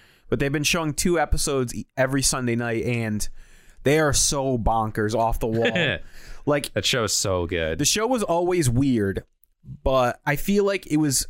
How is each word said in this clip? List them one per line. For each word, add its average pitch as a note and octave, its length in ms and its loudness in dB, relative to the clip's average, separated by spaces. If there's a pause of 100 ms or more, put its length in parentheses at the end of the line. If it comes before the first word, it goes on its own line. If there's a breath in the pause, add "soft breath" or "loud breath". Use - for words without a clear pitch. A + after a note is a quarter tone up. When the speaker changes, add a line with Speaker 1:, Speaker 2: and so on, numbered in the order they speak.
(300 soft breath)
Speaker 1:
But A#2+ 80 0
they've C#3 140 0
been D3+ 120 -2
showing D#3 300 -2
two F3 260 2
episodes C#3 540 0
e-, - 120 -10 (120)
every C3 240 2
Sunday B2+ 340 0
night, A#2 300 -2
and A2+ 420 -2 (540 soft breath)
they C#3+ 160 4
are D3+ 160 2
so C3+ 420 0
bonkers, A2 580 0
off A2+ 240 2
the B2 100 -2
wall. A#2 560 0
Speaker 2:
<laughs> - 40 -14 (380 loud breath)
Speaker 1:
Like, C#3+ 260 0
Speaker 2:
That - 140 -2
show A#2+ 180 0
is G2+ 80 0
so F#2 340 0
good. E2 320 -2
Speaker 1:
the D3 60 0
show G#3 220 0
was B3 160 0
always F3 480 0
weird, A#2 540 0 (600)
but C3 400 2
I D3 120 -2
feel G3+ 280 2
like G3 220 -2
it D3+ 100 0
was D3+ 340 2